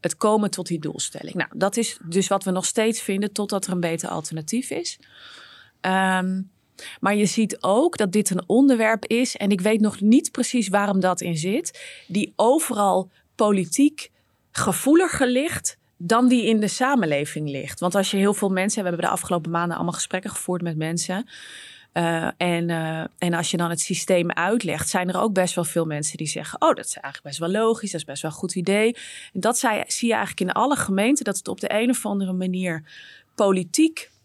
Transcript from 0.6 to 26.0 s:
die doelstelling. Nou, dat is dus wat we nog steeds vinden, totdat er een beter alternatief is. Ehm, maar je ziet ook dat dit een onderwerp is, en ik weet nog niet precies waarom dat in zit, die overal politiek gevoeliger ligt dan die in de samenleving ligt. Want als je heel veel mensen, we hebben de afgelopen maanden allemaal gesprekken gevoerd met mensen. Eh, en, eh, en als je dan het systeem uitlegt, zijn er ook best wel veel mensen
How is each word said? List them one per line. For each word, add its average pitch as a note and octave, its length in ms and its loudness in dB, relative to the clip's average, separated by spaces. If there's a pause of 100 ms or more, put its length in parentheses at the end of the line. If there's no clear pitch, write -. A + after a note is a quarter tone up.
die E3+ 120 -4
doelstelling. - 560 -8
Nou, - 200 -4
dat G3 220 0
is A3+ 280 -2
dus F3+ 220 0
wat G3 160 0
we F#3+ 80 -2
nog F3+ 140 -2
steeds A3 360 0
vinden, G3+ 320 -2
totdat G3+ 320 -4
er F#3 60 -6
een F3+ 80 0
beter E3 300 -2
alternatief D#3+ 600 -6
is. - 300 -6 (840)
Ehm, F#3 600 0 (580)
maar G3+ 160 2
je G#3 100 4
ziet A3 360 0
ook B3+ 360 4
dat G3+ 140 0
dit G#3 180 2
een F3+ 160 -2
onderwerp A3+ 600 4
is, A#3+ 320 0
en G3+ 120 0
ik G3 120 2
weet G#3+ 200 4
nog G#3 200 2
niet A3+ 300 6
precies A#3+ 360 0
waarom G3+ 320 2
dat F3+ 220 2
in E3+ 160 -4
zit, G3 440 -4 (260)
die G#3 280 -2
overal G#3 720 2 (260)
politiek G#3 760 2 (400)
gevoeliger C#4+ 760 2
ligt C4+ 500 -2 (280)
dan A#3+ 220 4
die A#3+ 200 4
in A3 120 4
de G#3 80 0
samenleving D#3 840 0
ligt. C#3 300 -8
Want F3+ 160 0
als G3 160 2
je G3 60 0
heel G3+ 160 4
veel G3+ 160 0
mensen, F#3+ 340 0
we F3+ 40 0
hebben E3+ 180 -2
de - 80 2
afgelopen E3 380 -2
maanden E3+ 240 -2
allemaal E3+ 180 -2
gesprekken - 360 -6
gevoerd F3+ 320 -4
met E3+ 160 -4
mensen. F3 500 -4 (640)
Eh, E3+ 360 0 (100)
en, E3+ 320 0
eh, D#3+ 340 -2 (140)
en F3 160 0
als E3+ 180 -2
je F3+ 60 -2
dan E3+ 120 0
het E3+ 100 -4
systeem F3 520 0
uitlegt, F#3 580 -2
zijn F3+ 200 0
er F3+ 120 -2
ook G#3+ 120 0
best F#3 220 0
wel F3 80 -2
veel E3 220 -2
mensen D3+ 320 -6